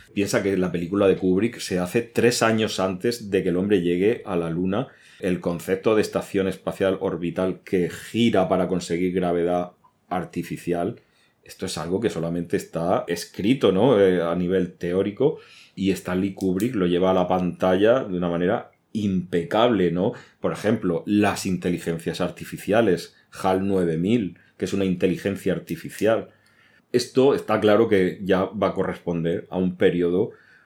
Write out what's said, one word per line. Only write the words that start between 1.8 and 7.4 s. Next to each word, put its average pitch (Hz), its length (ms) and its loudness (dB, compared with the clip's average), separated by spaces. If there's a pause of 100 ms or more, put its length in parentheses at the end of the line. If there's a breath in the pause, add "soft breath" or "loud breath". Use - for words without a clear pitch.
tres 117 420 2
años 110 380 2
antes 98 500 -4
de 95 120 2
que 90 80 0
el 85 80 0
hombre 101 240 2
llegue 90 420 2
a 101 100 -6
la 85 140 -2
luna. 95 400 -2 (320 soft breath)
El 90 200 -2
concepto 92 540 -2
de 104 80 4
estación 95 460 -2
espacial 95 520 -2
orbital 87 640 -4